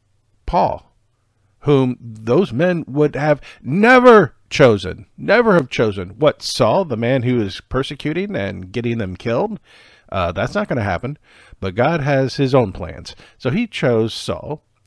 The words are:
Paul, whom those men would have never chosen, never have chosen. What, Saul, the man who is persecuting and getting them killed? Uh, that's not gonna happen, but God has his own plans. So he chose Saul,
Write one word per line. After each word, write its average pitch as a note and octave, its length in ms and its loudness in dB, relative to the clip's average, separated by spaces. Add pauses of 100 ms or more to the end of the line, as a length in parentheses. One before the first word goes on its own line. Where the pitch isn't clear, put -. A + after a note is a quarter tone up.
(480)
Paul, - 480 -4 (640)
whom C3 420 0
those A#2 500 -2
men E3 360 -2
would D3 280 0
have C#3+ 260 0 (200)
never A3 720 6 (160)
chosen, G2+ 560 2 (120)
never G3+ 360 2
have D3+ 160 2
chosen. G2 480 -2
What, D3 240 0
Saul, C#3 440 0
the B2+ 120 -6
man A#2+ 260 0
who B2 180 0
is G2 200 -6
persecuting D#3 760 -6
and G2 360 -6
getting A#2 260 -4
them F#2+ 180 -6
killed? F3+ 440 -4 (500)
Uh, F2+ 220 -2
that's G2 240 -6
not G#3 140 -4
gonna C3+ 120 -2
happen, G2+ 380 -4 (400)
but F#2+ 160 -6
God D3 260 0
has C3+ 360 0
his C3+ 180 0
own A2+ 160 4
plans. E2+ 440 -12 (220)
So - 120 -4
he A3 180 -2
chose A2+ 460 0
Saul, - 500 -10 (240)